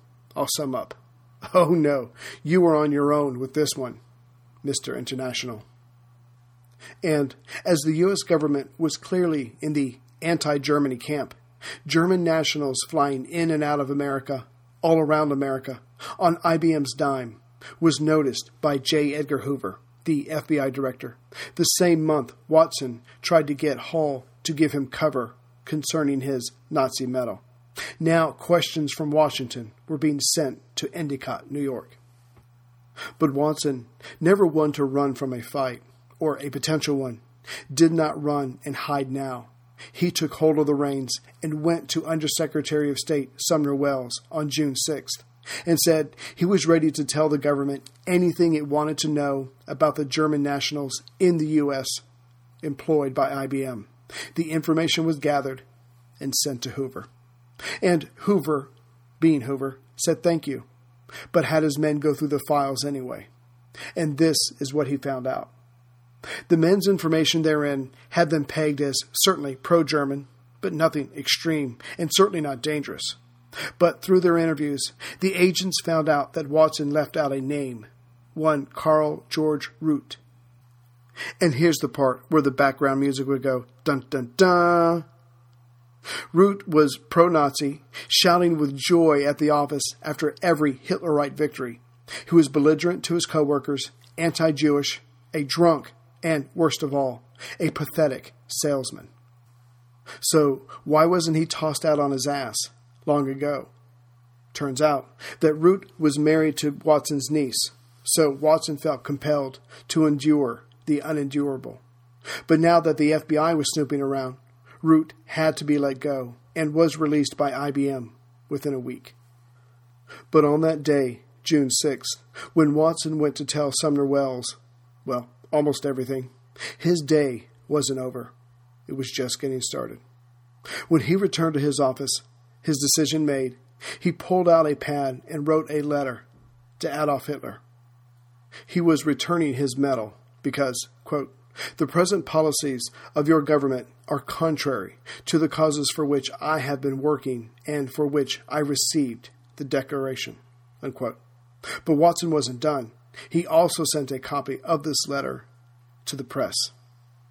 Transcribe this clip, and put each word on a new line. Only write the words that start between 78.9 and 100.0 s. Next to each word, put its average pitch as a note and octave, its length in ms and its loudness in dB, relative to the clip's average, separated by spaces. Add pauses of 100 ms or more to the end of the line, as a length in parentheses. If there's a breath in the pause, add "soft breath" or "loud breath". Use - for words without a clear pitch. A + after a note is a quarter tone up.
George D3+ 400 -2 (100)
Root. D#3 380 -2 (1200 loud breath)
And D#3+ 160 4
here's D#3+ 220 4
the C#3+ 120 -4
part C3 400 0
where D#3 120 4
the C#3 100 2
background C3+ 480 2
music C#3 280 -2
would C3+ 160 -2
go, B2+ 220 -2 (180)
"Dun, C#3 260 -2
dun, B2+ 280 -4
dun." E3+ 680 4 (1300 loud breath)
Root G3 340 4
was D3+ 300 4
pro-Nazi, D3+ 840 2 (240 loud breath)
shouting F3 500 4
with C#3+ 180 0
joy D#3 480 4
at C#3+ 140 0
the D3+ 140 2
office C#3+ 320 0 (180)
after D3+ 400 -4
every D3+ 320 2
Hitlerite D3 600 -2
victory. C3+ 460 -4 (480 loud breath)
He E3+ 80 2
was D3+ 140 8
belligerent D#3 560 2
to E3 80 -4
his E3+ 120 -2
coworkers, C#3+ 640 -2 (260)
anti-Jewish, D3+ 840 0 (320)
a D3+ 100 -4
drunk, D#3+ 500 2 (280)
and, D#3 340 -2
worst D#3+ 280 0
of C#3 100 -4
all, C3 280 0 (380 loud breath)
a B3 100 0
pathetic D3 640 -2 (140)
salesman. C3+ 640 -4 (1080 loud breath)